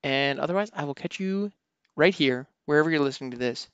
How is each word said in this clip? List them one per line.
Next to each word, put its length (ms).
And 360
otherwise, 360
I 80
will 120
catch 240
you 320
right 200
here, 320
wherever 240
you're 120
listening 300
to 60
this 360